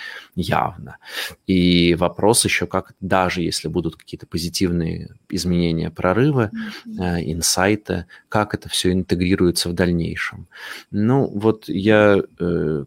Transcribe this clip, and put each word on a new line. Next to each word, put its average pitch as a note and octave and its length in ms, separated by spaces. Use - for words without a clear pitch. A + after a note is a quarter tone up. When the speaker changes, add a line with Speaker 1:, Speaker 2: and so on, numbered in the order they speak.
Speaker 1:
явно. D#2 640
И F2 500
вопрос F#2 480
ещё, - 220
как - 340
даже F2+ 420
если E2 260
будут E2 280
какие-то - 300
позитивные E2+ 840
изменения, E2+ 600
прорывы, A2+ 600
Speaker 2:
Мгм. A3 180
Speaker 1:
э, E2+ 300
инсайты, F#2 720
как G#2+ 260
это - 140
всё - 240
интегрируется F2+ 760
в F2 40
дальнейшем. F2 760
Ну, A2 380
вот G#2+ 400
я, G#2 520
э, D#2+ 460